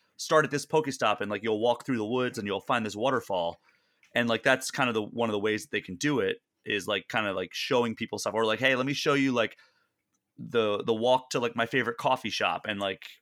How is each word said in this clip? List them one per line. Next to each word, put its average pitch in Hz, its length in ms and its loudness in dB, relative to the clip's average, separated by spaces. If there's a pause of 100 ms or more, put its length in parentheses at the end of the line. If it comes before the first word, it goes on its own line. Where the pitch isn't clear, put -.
(180)
start 156 280 4
at 117 60 -6
this 143 140 -4
Pokestop," 135 560 0
and, 104 80 -2
like, 104 140 -4
you'll 110 180 2
walk 117 240 2
through 127 120 0
the 107 80 -2
woods 123 320 -2
and 101 100 -6
you'll 98 140 -2
find 117 240 0
this 101 100 -6
waterfall. 104 640 -2 (560)
And, 120 140 2
like, 117 140 0
that's 131 280 2
kind 131 180 0
of 113 40 -2
the, 107 100 0
one 113 260 -2
of 107 40 0
the 104 60 0
ways 107 240 0
that - 80 -14
they 123 100 -2
can 92 140 -12
do 139 240 0
it 95 180 0 (280)
is, 101 220 -2
like, 101 220 -2
kinda, 107 240 0
like, 92 200 -4
showing 120 420 0
people 107 240 -6
stuff 101 160 -2
or, 113 100 2
like, 110 140 0
"Hey, 131 160 4
let 127 100 0
me 143 80 -2
show 143 220 0
you, 135 180 4
like, 113 240 0 (800)
the, 110 460 0
the 113 100 2
walk 123 380 2
to, 139 80 0
like, 120 160 -2
my 117 100 2
favorite 120 320 0
coffee 127 320 0
shop," 90 380 0
and, 101 120 -4
like, 98 260 -4 (160)